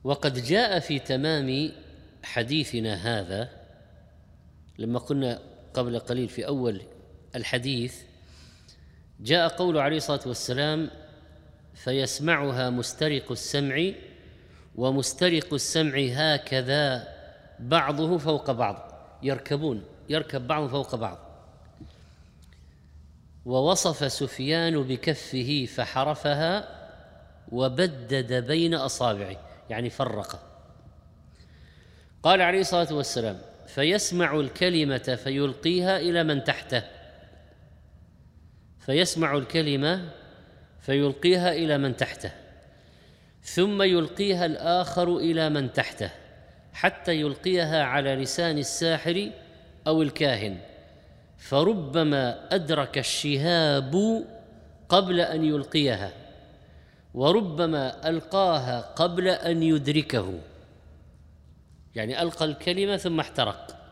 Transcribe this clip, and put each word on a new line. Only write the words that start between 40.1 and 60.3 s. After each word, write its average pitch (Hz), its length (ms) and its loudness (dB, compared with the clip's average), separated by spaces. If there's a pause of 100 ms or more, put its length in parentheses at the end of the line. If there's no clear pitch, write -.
فيلقيها 165 720 2
إلى 151 260 2
من 135 180 0
تحته، - 360 -4 (1120)
ثم 196 400 2
يلقيها 180 640 2
الآخر 175 720 0
إلى 160 340 2
من 139 220 0
تحته، - 380 -2 (600)
حتى 180 480 0
يلقيها 156 600 2
على 135 320 2
لسان 147 440 0
الساحر 170 720 0 (560)
أو 160 160 4
الكاهن، 113 560 0 (760)
فربما 147 1160 0
أدرك 147 440 0
الشهاب 151 1300 2 (640)
قبل 180 320 4
أن 160 240 0
يلقيها، 139 680 0 (1000)
وربما 156 960 0
ألقاها 160 720 0
قبل 175 480 0
أن 170 340 2
يدركه، 139 800 2 (1500)